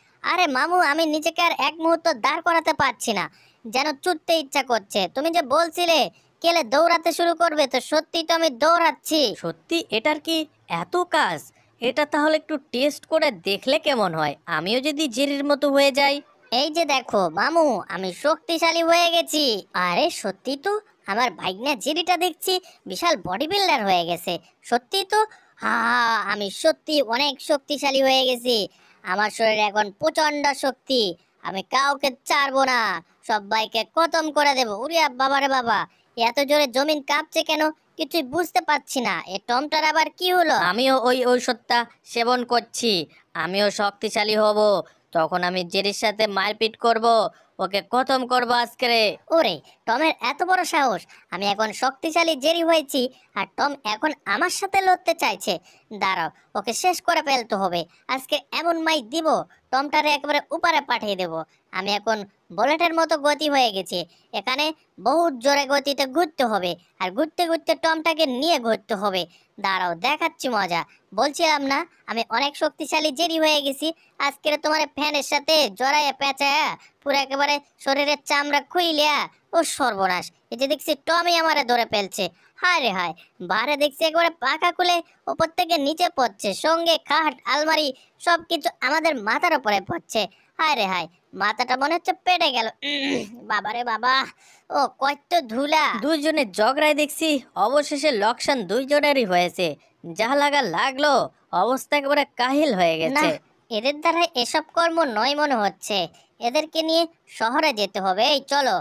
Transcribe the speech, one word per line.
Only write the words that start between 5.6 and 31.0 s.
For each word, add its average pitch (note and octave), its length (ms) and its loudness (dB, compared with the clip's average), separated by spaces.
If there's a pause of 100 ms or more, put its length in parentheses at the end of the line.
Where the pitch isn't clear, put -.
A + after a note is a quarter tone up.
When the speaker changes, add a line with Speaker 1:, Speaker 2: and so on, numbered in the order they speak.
Speaker 1:
কেলে E4+ 200 2 (120)
দৌড়াতে E4+ 440 2
শুরু E4+ 140 2 (100)
করবে, D#4 300 2
তো C4 60 0 (120)
সত্যি D#4+ 380 -2
তো E4+ 100 0
আমি E4 100 2 (140)
দৌড়াচ্ছি। D#4+ 580 2 (220)
Speaker 2:
সত্যি E3+ 340 -4 (200)
এটার D4+ 300 0
কি E4 100 0 (460)
এত - 120 -6 (220)
কাজ? G3+ 220 0 (420)
এটা B3+ 320 0
তাহলে D#4 280 2
একটু D#4 140 -8 (180)
টেস্ট C4+ 300 -2 (100)
করে D#4+ 160 2 (200)
দেখলে G3+ 280 0 (100)
কেমন A3+ 320 2
হয়, D3+ 160 -2 (220)
আমিও F#3 300 -2
যদি D4+ 180 -2 (120)
জেরির C#4 340 -2
মতো C#4+ 240 0
হয়ে C#4 240 6
যাই। C#4 160 2 (460)
Speaker 1:
এই E4 160 -2
যে E4+ 80 2 (100)
দেখো B3 260 0 (180)
মামু, D4+ 280 2 (280)
আমি F#3+ 160 -6 (140)
শক্তিশালী E4 640 0
হয়ে E4+ 240 4
গেছি। D#4 300 0 (420)
আরে F3+ 200 2 (160)
সত্যি A3 320 -6 (100)
তো, G4+ 80 0 (380)
আমার A#3 180 0 (120)
ভাইগনা G3 320 -4 (120)
জেরিটা D4+ 400 0
দেখছি F4+ 280 -2 (380)
বিশাল D#4+ 240 -2 (120)
বডি G3 260 -2
বিল্ডার F#4 360 2
হয়ে F3+ 220 2
গেছে। F3 220 -4 (380)
সত্যি B3 300 0 (120)
তো, G#4 80 4 (420)
হা, G#3+ 120 0 (580)
আমি G#3 140 -4 (160)
সত্যি D#4 320 0 (200)
অনেক C#4 200 0 (140)
শক্তিশালী C#4+ 580 0
হয়ে C4 220 4
গেছি। A#3+ 280 0 (480)
আমার G3+ 320 0
শরীরে A3 340 2
এখন G#3+ 160 0 (140)
প্রচণ্ড D4+ 440 0 (180)
শক্তি, C4 380 -2 (480)